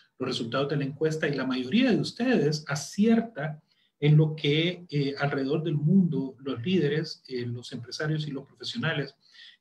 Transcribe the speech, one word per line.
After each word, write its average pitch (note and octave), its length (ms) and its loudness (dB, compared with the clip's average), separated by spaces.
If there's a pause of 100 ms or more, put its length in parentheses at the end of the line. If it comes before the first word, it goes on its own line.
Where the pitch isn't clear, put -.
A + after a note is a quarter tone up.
(180)
los C3 100 -4
resultados B2+ 400 -2
de D3+ 80 -2
la C#3 80 -2
encuesta D#3 420 -2
y C#3 80 0
la C3 120 -2
mayoría C3 460 2
de D#3 80 2
ustedes G3 680 0
acierta G3 960 0 (380)
en D3+ 180 8
lo D#3 180 4
que, E3 540 0
eh, C#3 280 0
alrededor C#3+ 440 0
del D#3 140 -2
mundo D3 640 2
los C3 220 -6
líderes, D#3 640 0
eh, B2 200 -6
los A#2+ 260 -10
empresarios D3+ 540 -6
y C#3 60 -8
los C3+ 140 -10
profesionales D3 680 -6 (460)